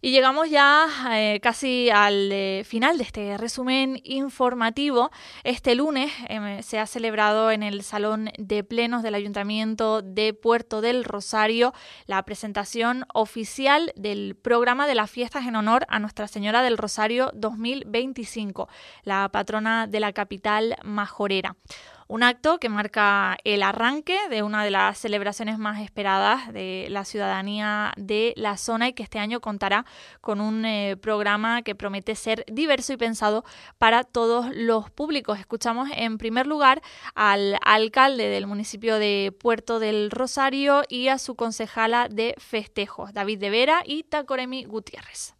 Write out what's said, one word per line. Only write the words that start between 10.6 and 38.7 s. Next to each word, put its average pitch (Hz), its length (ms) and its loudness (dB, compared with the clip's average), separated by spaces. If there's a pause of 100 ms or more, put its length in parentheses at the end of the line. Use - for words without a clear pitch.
del 240 240 2
Rosario 220 680 2 (320)
la 196 180 -2
presentación 220 920 -4
oficial 269 840 2
del 202 400 -6
programa 247 520 2
de 269 80 2
las 214 140 0
fiestas 247 380 -6
en 233 80 -4
honor 220 320 2
a 214 120 -2
Nuestra 208 280 -6
Señora 214 360 0
del 240 140 2
Rosario 220 560 0
dos 214 240 -4
mil 240 300 -6
veinticinco, 220 800 -6 (360)
la 196 260 0
patrona 220 580 0
de 214 140 -2
la 208 100 0
capital 208 720 -2
majorera. 196 720 -4 (540)
Un 220 120 -2
acto 247 380 2
que 240 80 -4
marca 202 800 2
el 202 180 2
arranque 247 540 0 (120)
de 214 140 -2
una 208 220 -2
de 208 40 0
las 196 300 2
celebraciones 208 580 -4
más 208 240 -6
esperadas 208 720 0
de 185 360 -8
la 202 160 -6
ciudadanía 208 920 -4
de 214 400 -2
la 202 220 -4
zona 233 320 -2
y 254 40 -6
que 247 80 -12
este 214 180 -10
año 220 200 -4
contará 202 460 -2 (340)
con 208 220 -4
un, 220 240 -2
eh, 202 360 -2
programa 214 640 0
que 208 120 -6
promete 202 400 -6
ser 220 360 -2
diverso 269 420 0
y 254 40 -6
pensado 220 480 0 (340)
para 233 240 6
todos 233 500 0
los 226 380 0
públicos. 277 480 -4
Escuchamos 233 560 -4
en 226 220 -2
primer 226 280 0
lugar 285 360 4 (340)
al 202 500 2
alcalde 220 600 4
del 196 200 -2
municipio 214 520 -2